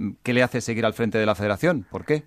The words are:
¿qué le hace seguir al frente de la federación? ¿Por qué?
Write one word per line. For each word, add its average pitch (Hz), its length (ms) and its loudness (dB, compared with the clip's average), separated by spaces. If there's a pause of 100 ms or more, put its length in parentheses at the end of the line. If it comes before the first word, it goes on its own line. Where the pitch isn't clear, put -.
(240)
¿qué 123 80 -2
le 123 100 4
hace 123 180 0
seguir 113 240 -2
al 110 100 2
frente 113 240 0
de 107 80 2
la 104 100 2
federación? 104 520 0
¿Por - 160 -10
qué? 147 220 0